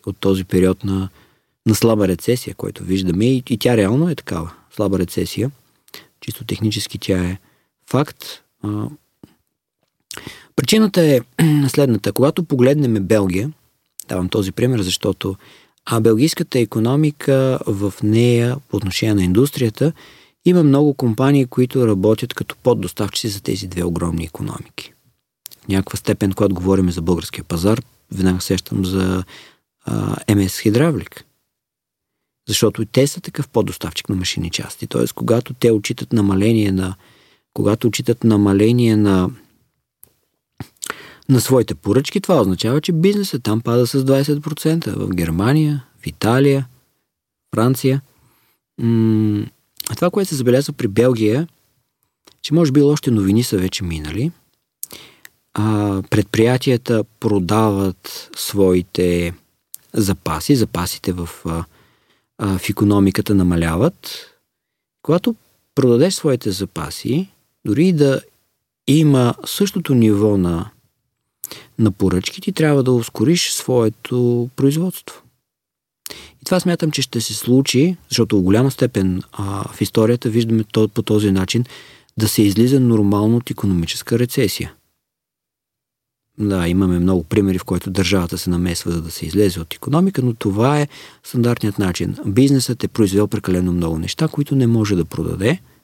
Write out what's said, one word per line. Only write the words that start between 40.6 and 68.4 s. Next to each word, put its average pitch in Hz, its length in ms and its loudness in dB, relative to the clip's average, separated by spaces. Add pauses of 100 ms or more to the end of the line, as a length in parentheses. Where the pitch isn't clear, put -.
на 131 120 6
своите 127 340 2
поръчки, 131 460 -2
това 135 200 2
означава, 110 400 0
че 185 100 -2
бизнесът 190 520 0
там 110 180 -2
пада 120 260 0
с 135 160 -2
двайсет 143 400 0
процента. 156 520 -4
В 98 140 -6
Германия, 113 760 0 (180)
в - 40 -8
Италия, 135 600 2 (880)
Франция. 131 460 0 (800)
М, 110 640 2 (440)
а 113 60 -8
това, 180 140 0
което 190 200 -2
се 160 60 -4
забелязва 131 380 0
при 123 140 -4
Белгия, 113 600 2 (920)
че - 120 -4
може 160 180 4
би 143 100 4
лошите 143 300 2
новини 104 320 4
са 113 140 -2
вече 92 260 -4
минали. 85 480 -6 (1200)
А, 104 560 0
предприятията 117 920 2 (160)
продават 101 1160 0
своите 90 1000 0 (600)
запаси, 95 640 0
запасите - 560 -2
в, 87 180 -6 (160)
а, 82 200 -6 (720)
а, 98 200 -2
в - 120 -8
икономиката 101 640 2
намаляват. 87 920 0 (720)
Когато 185 340 0 (400)
продадеш 127 380 4
своите 127 380 -2
запаси, 95 800 -6 (360)
дори 131 220 2
и 185 60 2
да 143 280 2 (640)